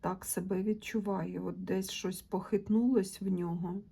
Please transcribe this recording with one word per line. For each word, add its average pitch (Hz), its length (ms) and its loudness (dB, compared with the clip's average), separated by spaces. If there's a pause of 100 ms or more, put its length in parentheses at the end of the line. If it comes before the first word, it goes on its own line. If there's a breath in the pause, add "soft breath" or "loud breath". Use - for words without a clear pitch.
так 180 240 -2
себе 190 380 0
відчуває. 196 760 0
От 185 260 -4
десь 190 260 0
щось - 300 -4
похитнулось 214 1000 2
в 190 100 -2
нього. 175 440 0 (160)